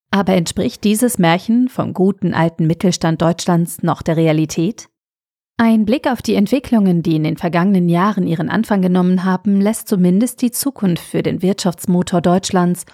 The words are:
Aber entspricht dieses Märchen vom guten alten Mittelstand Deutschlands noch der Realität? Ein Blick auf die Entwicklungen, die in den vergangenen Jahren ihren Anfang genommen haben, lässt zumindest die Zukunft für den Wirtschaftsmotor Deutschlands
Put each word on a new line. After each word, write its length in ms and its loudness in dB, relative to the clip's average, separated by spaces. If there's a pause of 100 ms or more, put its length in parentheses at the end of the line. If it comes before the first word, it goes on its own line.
(100)
Aber 240 0
entspricht 500 -2
dieses 340 0
Märchen 500 2
vom 240 -6
guten 420 0
alten 340 0
Mittelstand 520 0
Deutschlands 600 0
noch 180 -2
der 160 -2
Realität? 720 -2 (680)
Ein 300 2
Blick 200 0
auf 160 -2
die 140 0
Entwicklungen, 680 2
die 140 0
in 80 0
den 120 -2
vergangenen 520 2
Jahren 400 0
ihren 200 -2
Anfang 320 -2
genommen 440 2
haben, 360 0
lässt 280 -2
zumindest 520 2
die 120 -2
Zukunft 500 -4
für 220 -4
den 180 -4
Wirtschaftsmotor 800 -2
Deutschlands 720 0